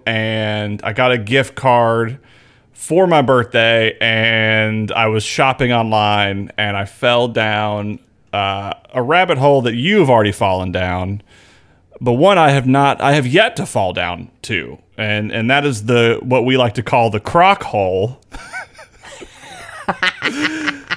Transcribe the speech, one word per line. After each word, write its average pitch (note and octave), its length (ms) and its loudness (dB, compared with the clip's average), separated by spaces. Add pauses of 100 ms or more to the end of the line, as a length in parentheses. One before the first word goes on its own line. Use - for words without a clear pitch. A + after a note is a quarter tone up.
and G#2+ 760 -4
I G#2+ 100 -6
got B2+ 180 2
a A#2+ 80 0
gift A#2+ 340 -2
card A#2 640 0 (560)
for F3+ 320 0
my E3 160 4
birthday, A#2 800 2
and A2 920 0
I A#2 140 2
was A2 180 0
shopping C3 480 0
online, G#2 840 0
and G#2 180 -2
I G2+ 100 -4
fell A#2+ 420 0
down, G#2+ 720 -2 (340)
uh, G2 400 -4 (180)
a B2+ 120 -2
rabbit E3+ 340 2
hole C#3 240 4
that A#2 140 0
you've D#3+ 340 2
already A2 220 4
fallen F#2 400 -2
down, F#2 500 -4 (760)
but A#2+ 140 0
one F3+ 260 4
I D#3 100 6
have C#3 160 2
not, C#3 340 2
I C#3 140 2
have C#3+ 140 0
yet F#3 300 2
to C3 100 -6
fall F#2+ 260 -4
down F2 380 -6 (120)
to, D2 360 -8 (180)
and, G#2+ 340 -4
and A2+ 200 -4
that C#3+ 120 2
is A#2 220 -4
the, A#2 380 2
what B2+ 220 0
we C3 120 2
like B2 160 2
to - 80 -4
call A#2 300 0
the G#2+ 80 -4
croc F#3 420 2
hole. G2 580 -2 (1700)
<laughs> D4+ 720 -4 (380)